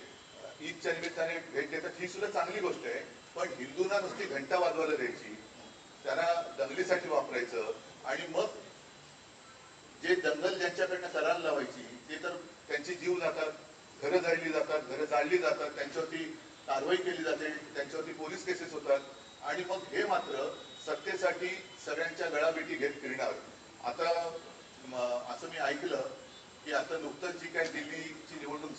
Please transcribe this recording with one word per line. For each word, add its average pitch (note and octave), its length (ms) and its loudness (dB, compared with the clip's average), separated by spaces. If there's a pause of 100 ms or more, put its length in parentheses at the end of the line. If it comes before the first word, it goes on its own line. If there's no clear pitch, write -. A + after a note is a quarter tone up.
(600)
ईदच्या E3 320 -2
निमित्ताने E3 440 0
भेट C#3 320 -2
देतात, D#3+ 200 -4 (100)
ही F3+ 80 -2
सुद्धा G3 200 -2
चांगली F#3 320 0
गोष्ट F3 260 0
आहे. D#3+ 180 -2 (320)
पण F3 220 0
हिंदूंना F3+ 420 2
नुसती G3 260 -2
घंटा F3 340 2
वाजवायला D#3 360 4
द्यायची, A#2+ 420 -4 (680)
त्यांना E3+ 540 2
दंगलीसाठी F3+ 520 2
वापरायचं, A#2+ 600 2 (340)
आणि D3 220 0
मग F3 180 4 (1600)
जे F3 120 8
दंगल D#3+ 420 4
ज्यांच्याकडनं F3+ 500 2
करायला E3 320 4
लावायची, C#3+ 440 0 (260)
ते D#3 140 -6
तर - 140 -2 (300)
त्यांचे E3+ 260 0
जीव F3 260 2
जातात, D#3 320 2 (500)
घरं D3+ 160 4
जाळली E3 340 4
जातात, D3+ 280 4
घरं D3+ 260 0
जाळली D3+ 320 6
जातात, D3+ 340 4
त्यांच्यावरती D#3+ 680 -2 (280)
कारवाई C#3+ 280 4
केली D#3+ 280 2
जाते, D#3 260 2
त्यांच्यावरती D#3 640 -4
पोलीस D#3 320 -6
केसेस E3+ 280 -2
होतात, C#3+ 260 4 (440)
आणि F3+ 200 0
मग F#3 140 0
हे F3 260 0
मात्र - 520 2 (300)
सत्तेसाठी F3+ 800 0 (220)
सगळ्यांच्या D#3+ 440 0
गळाभेटी D#3 460 2
घेत G#3+ 160 2 (100)
फिरणार. B2+ 320 0 (500)
आता E3+ 540 2 (480)
म-, B2 480 0
असं - 160 -6
मी - 80 -6
ऐकलं C#3+ 440 2 (640)
की D3+ 60 -4
आता D#3 260 2
नुकतंच D#3+ 380 -4
जी E3+ 120 -8
काही E3 220 2
दिल्लीची D#3 640 -6
निवडणूक D3 440 -6